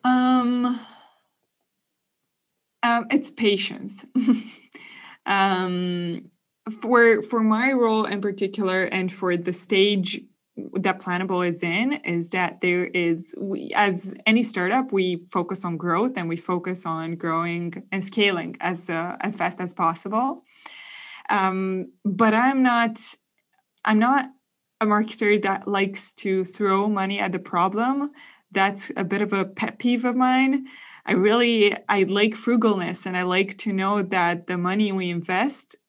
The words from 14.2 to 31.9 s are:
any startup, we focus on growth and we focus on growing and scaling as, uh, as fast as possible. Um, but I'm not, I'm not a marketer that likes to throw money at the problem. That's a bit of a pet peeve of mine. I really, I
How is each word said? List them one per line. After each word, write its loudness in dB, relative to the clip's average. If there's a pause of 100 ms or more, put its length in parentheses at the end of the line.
any 4
startup, -2
we 0 (120)
focus -4
on -4
growth 0
and -4
we -4
focus -6
on -6
growing -4
and -4
scaling 0
as, -6
uh, -6
as -4
fast -4
as -8
possible. -2 (880)
Um, 0 (140)
but 4
I'm 2
not, 2 (840)
I'm 4
not 4 (500)
a 0
marketer 2
that -2
likes -2
to -2
throw 0
money 0
at 0
the -4
problem. 0 (420)
That's 0
a -2
bit -2
of 0
a 0
pet -6
peeve 0
of 0
mine. 2 (420)
I 2
really, 4 (140)
I 2